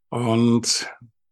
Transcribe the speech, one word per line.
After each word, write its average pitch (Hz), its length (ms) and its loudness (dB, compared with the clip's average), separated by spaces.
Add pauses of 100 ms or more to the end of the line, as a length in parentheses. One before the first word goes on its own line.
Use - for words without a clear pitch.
Und 117 840 0 (420)